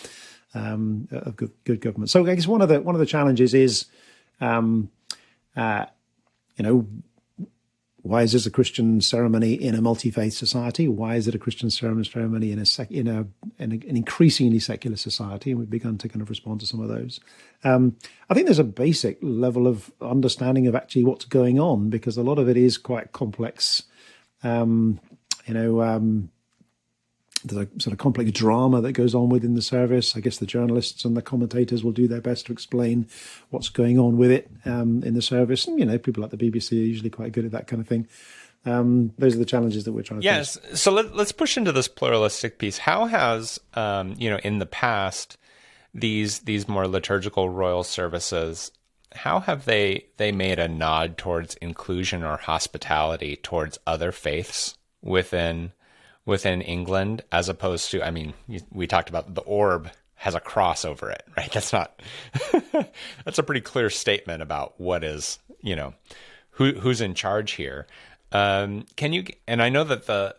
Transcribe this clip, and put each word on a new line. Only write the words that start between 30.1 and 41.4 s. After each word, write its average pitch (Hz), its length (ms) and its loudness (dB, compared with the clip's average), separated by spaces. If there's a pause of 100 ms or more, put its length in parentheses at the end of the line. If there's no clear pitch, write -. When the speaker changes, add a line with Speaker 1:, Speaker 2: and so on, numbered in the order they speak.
Speaker 1:
I 110 40 -6
guess 110 180 -2
the - 80 -4
journalists 120 580 -2
and 117 120 2
the 117 60 -2
commentators 120 600 0
will 117 80 0
do 120 160 2
their 120 140 0
best 120 260 -4
to 123 60 -8
explain 120 560 -2 (420)
what's - 180 -6
going 123 300 4
on 120 180 6
with 123 140 8
it, - 180 4 (160)
um, 120 380 0
in 113 120 -2
the 120 80 0
service. 123 440 2
And, 330 100 -4
you 269 80 2
know, 117 140 0
people 117 240 -4
like 110 80 -8
the - 60 -12
B 113 140 0
B 110 100 -2
C 113 200 -2
are 110 60 0
usually 113 240 -4
quite 113 220 -10
good 113 120 -2
at 113 60 -6
that 113 160 -10
kind 113 160 -6
of 110 60 -10
thing. 113 180 -2 (580)
Um, 120 540 2
those 127 160 6
are 113 40 -2
the 120 60 2
challenges 117 380 0
that 110 100 -6
we're 110 120 -6
trying 107 160 -10
to 98 40 -6
Speaker 2:
Yes. 165 320 0
Speaker 1:
face. - 240 -8
Speaker 2:
So 196 120 6
let, 214 240 0
let's 208 160 0
push - 240 0